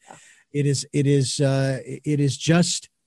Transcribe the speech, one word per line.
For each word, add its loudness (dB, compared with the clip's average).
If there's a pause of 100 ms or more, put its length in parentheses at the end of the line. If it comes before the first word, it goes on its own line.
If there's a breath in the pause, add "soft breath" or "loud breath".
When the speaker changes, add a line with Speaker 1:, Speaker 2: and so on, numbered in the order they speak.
Speaker 1:
Yeah. -20 (360 loud breath)
Speaker 2:
It -2
is, -2
it 0
is, 2
uh, 0
it -4
is 0
just, 0 (180)